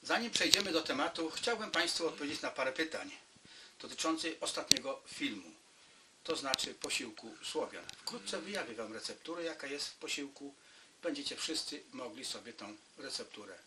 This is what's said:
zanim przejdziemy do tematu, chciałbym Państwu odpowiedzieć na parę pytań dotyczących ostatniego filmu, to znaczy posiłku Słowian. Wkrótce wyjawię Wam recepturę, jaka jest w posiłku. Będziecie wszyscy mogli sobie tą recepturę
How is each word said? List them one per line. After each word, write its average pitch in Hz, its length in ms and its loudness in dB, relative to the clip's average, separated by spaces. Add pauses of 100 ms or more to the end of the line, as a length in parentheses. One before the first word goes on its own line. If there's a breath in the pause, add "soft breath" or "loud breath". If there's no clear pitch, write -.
zanim 226 280 2
przejdziemy 170 420 10
do 160 100 6
tematu, 160 480 2
chciałbym 214 400 0
Państwu 170 380 2
odpowiedzieć 147 340 -2
na 135 80 0
parę 131 220 0
pytań 156 380 -2 (720 loud breath)
dotyczących 160 600 -2
ostatniego - 680 4
filmu, 101 440 -4 (720 loud breath)
to 160 120 2
znaczy 131 380 0
posiłku 110 600 -4 (100)
Słowian. - 400 -2 (180)
Wkrótce 196 380 -4
wyjawię 170 340 -4
Wam 110 180 -6
recepturę, 165 500 -8
jaka 156 240 -6
jest 143 220 -4
w - 60 -10
posiłku. 143 600 -6 (480 loud breath)
Będziecie 143 340 -2
wszyscy - 460 -4 (100)
mogli 123 320 -8
sobie 110 280 -8
tą 107 240 -10 (220)
recepturę 107 560 -8 (120)